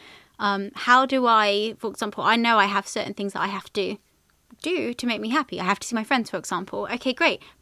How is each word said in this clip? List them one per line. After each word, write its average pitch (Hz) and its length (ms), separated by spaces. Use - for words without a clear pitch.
Um, 202 360
how 254 320
do 262 200
I, 214 520
for 220 120
example, 208 340
I 214 120
know 233 220
I 196 80
have 202 220
certain 202 260
things 202 200
that - 80
I 190 60
have 196 260
to 202 220
do 240 320
to 247 120
make 226 140
me 220 100
happy. 262 300
I 180 40
have 190 160
to - 80
see 240 60
my 220 100
friends, 240 260
for - 80
example. 190 540
Okay, 240 200
great. 269 300